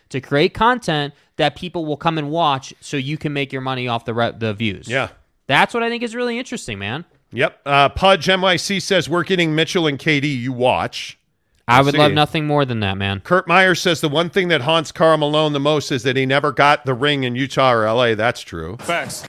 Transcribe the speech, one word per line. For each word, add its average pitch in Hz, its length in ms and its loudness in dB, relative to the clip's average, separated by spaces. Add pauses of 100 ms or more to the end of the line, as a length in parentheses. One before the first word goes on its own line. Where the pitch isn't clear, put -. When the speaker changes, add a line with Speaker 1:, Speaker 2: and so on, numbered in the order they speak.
Speaker 1:
to 135 100 -6
create 143 340 0
content 175 600 -2 (240)
that 147 180 0
people 175 300 -8
will 151 100 -4
come 165 220 -2
and 147 120 -4
watch 147 520 -2
so - 160 -8
you 139 200 -6
can 151 140 -6
make 139 220 -4
your 135 80 -6
money 131 260 -4
off 117 160 -4
the 117 100 -6
re-, 117 240 0
the 110 160 -2
views. 104 360 -6
Speaker 2:
Yeah. 123 180 -2 (380)
Speaker 1:
That's 160 280 2
what 233 100 -2
I 233 60 -2
think 233 140 -6
is 226 120 -8
really 240 240 -4
interesting, 214 400 -10
man. 113 240 -6 (300)
Speaker 2:
Yep. 139 320 -2
Uh, 139 240 4
Pudge 190 400 2
M 190 100 2
Y 185 160 2
C 190 240 -4
says, 165 300 0
"We're 165 160 -2
getting 175 280 0
Mitchell 160 340 0
and 135 120 -2
K 147 220 0
D. 147 120 -2
You 127 200 -6
watch." 120 640 -2 (480)
Speaker 1:
I 120 140 8
Speaker 2:
We'll 139 60 4
Speaker 1:
would 143 100 2
love 147 140 6
Speaker 2:
see. 147 40 -2
Speaker 1:
nothing 151 320 0
more 147 160 2
than 123 160 -2
that, 98 180 -2
man. 98 220 -2
Speaker 2:
Kurt 180 260 0
Meyer 180 300 4
says, 170 240 0
"The 160 80 0
one 160 220 0
thing 185 180 0
that 160 140 2
haunts 156 320 0
Karl 160 240 4
Malone 151 340 2
the 143 80 -2
most 147 320 0
is 123 120 -2
that 127 120 0
he 131 100 2
never 139 280 0
got 147 320 4
the 131 80 -2
ring 139 320 0
in 123 100 -4
Utah 131 380 2
or 113 120 2
L 113 160 2
A." 117 140 2
That's 113 240 -2
true. 85 400 -10
Speaker 3:
Facts. - 500 -6